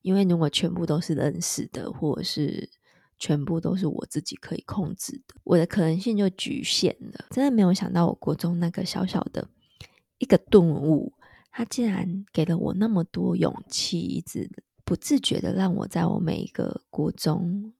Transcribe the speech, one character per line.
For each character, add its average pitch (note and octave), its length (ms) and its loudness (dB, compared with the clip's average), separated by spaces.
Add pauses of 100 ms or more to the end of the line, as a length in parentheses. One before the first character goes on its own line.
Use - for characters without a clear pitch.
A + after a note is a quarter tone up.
因 F#3+ 120 0
为 G3 100 6
如 F3 140 4
果 D#3 120 2
全 E3+ 240 0
部 F3 120 -2
都 D3+ 140 2
是 E3 140 -2
认 D3 280 0
识 - 260 -4
的， - 240 -10
或 - 240 -2
者 - 80 -8
是 - 460 -4 (480)
全 D3 260 0
部 E3 160 -2
都 F#3 160 -2
是 F#3+ 100 -2
我 - 200 -4
自 - 160 -6
己 - 160 -12
可 - 180 -10
以 - 100 -10
控 F#3 300 -6
制 - 320 -12
的， - 160 -20
我 F3+ 140 4
的 E3 80 4
可 F#3 160 -2
能 D#3+ 180 2
性 A3 160 -2
就 G3+ 140 2
局 - 340 -6
限 - 380 0
了。 - 300 -18
真 C4 120 0
的 C#4+ 80 4
没 A3+ 100 6
有 F3+ 120 6
想 F#3 180 -2
到 E3+ 160 4
我 - 80 2
国 - 180 -2
中 E3+ 260 -2
那 E3+ 100 0
个 F#3 160 -4
小 F#3+ 200 -2
小 - 140 -2 (140)
的 - 160 -8 (680)
一 - 80 -2
个 - 120 6
顿 F3+ 280 6
悟， D3+ 460 2 (400)
它 A#3 140 -4
竟 A#3+ 200 -2
然 F#3 460 -2
给 D#3 140 2
了 E3 120 0
我 - 160 -2
那 G3+ 140 2
么 F#3 160 2
多 F3 320 -2
勇 E3+ 180 2 (140)
气， - 320 -4
一 E3+ 220 -4
直 - 280 -8 (360)
不 F3 100 0
自 - 240 0
觉 - 220 0
的 - 120 -2
让 F#3 220 2
我 - 100 -2
在 E3+ 200 0
我 - 120 2
每 D#3+ 200 0
一 - 100 -6
个 - 420 -6
国 E3 220 -2
中 F3+ 680 -2